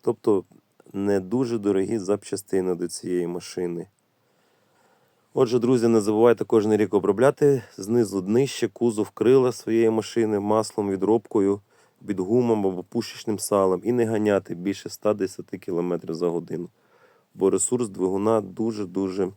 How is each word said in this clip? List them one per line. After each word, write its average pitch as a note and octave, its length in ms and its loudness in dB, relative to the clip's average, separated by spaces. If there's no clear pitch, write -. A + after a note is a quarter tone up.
Тобто G#2+ 440 0
не G2+ 280 0
дуже A#2 380 -2
дорогі G2+ 400 0
запчастини F#2+ 760 -2
до F2 140 -6
цієї F2 380 -4
машини. F2 600 -8
Отже, B2 240 2
друзі, A#2 300 4
не A2+ 120 6
забувайте A2 440 4
кожен A2 320 4
рік G2+ 180 2
обробляти A#2 680 2
знизу G2+ 440 0
днище, A2+ 480 0
кузов, G#2+ 420 -2
крила B2+ 420 4
своєї A2+ 380 2
машини A2 500 0
маслом, G#2+ 500 -2
відробкою, G2 680 0
бідгумом G#2 680 0
або F2+ 160 -4
пушечним - 560 -6
салом F#2+ 460 2
і A2+ 80 0
не A#2+ 120 2
ганяти G#2 500 0
більше F#2 340 -6
ста - 260 -2
десяти F#2+ 440 -8
кілометрів F2 560 -4
за E2+ 140 -2
годину. E2+ 400 -6
Бо F#2+ 160 2
ресурс A#2 380 -2
двигуна G2 520 0
дуже-дуже G2 960 -4